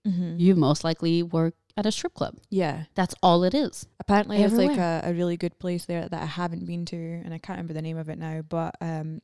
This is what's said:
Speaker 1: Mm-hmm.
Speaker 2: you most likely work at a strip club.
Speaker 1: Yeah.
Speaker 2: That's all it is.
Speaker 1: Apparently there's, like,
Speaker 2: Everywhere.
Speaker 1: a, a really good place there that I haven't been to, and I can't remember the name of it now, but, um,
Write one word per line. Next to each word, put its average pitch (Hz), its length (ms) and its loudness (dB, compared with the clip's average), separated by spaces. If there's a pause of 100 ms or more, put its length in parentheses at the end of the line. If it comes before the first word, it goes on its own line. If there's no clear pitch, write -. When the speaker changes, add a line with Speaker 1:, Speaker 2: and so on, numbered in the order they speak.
Speaker 1:
Mm-hmm. 175 320 0
Speaker 2:
you 185 180 6
most 151 280 4
likely 165 400 0
work 165 320 0 (220)
at 208 80 -2
a 214 60 2
strip - 220 -6
club. - 240 -6 (120)
Speaker 1:
Yeah. 160 340 -2 (120)
Speaker 2:
That's 180 180 0 (100)
all 175 200 6
it 185 100 2
is. - 340 -2 (120)
Speaker 1:
Apparently 208 380 2
there's, 208 160 6
like, 262 180 4
Speaker 2:
Everywhere. 170 320 0
Speaker 1:
a, - 60 -2
a 175 40 0
really 175 240 0
good 170 220 -4
place 175 260 -4
there 170 220 -4
that 165 140 -6
I 160 40 -4
haven't 170 400 -6
been 170 200 -6
to, 170 100 -8
and 170 380 -8
I 165 40 -8
can't 185 200 -10
remember 170 160 -8
the 156 80 -6
name 160 160 -6
of 160 120 -6
it 156 80 -8
now, 160 240 -6
but, 165 400 -4
um, 160 420 -6